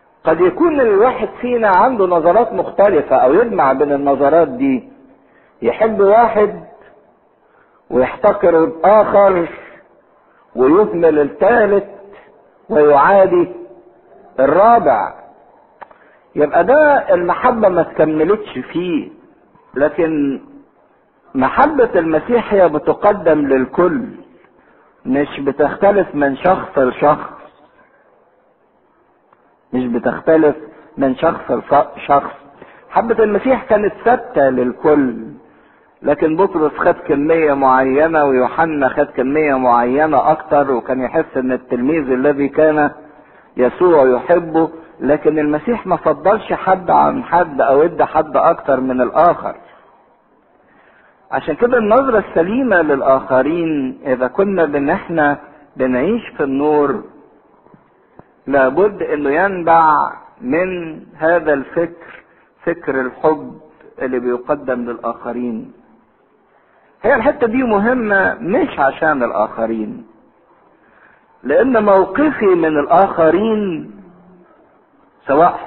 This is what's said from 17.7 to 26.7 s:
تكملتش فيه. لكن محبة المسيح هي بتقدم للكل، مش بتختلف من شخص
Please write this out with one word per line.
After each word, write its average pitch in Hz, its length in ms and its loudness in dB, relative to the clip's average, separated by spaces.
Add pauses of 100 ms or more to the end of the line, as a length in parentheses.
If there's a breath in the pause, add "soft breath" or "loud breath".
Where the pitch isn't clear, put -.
تكملتش 156 760 -2
فيه. 165 520 -6 (640)
لكن 147 680 -2 (960)
محبة 240 600 2
المسيح 175 600 -2
هي 185 140 4
بتقدم 160 720 0
للكل، 139 640 0 (1040 soft breath)
مش 139 340 -4
بتختلف 151 760 0
من 139 220 -2
شخص - 420 -2